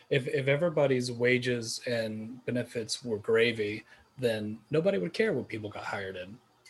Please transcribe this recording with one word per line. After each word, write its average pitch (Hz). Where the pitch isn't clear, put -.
If, 139
if 143
everybody's 143
wages 123
and 113
benefits 120
were 117
gravy, 113
then 110
nobody 175
would 175
care 220
what 120
people 107
got -
hired 98
in 92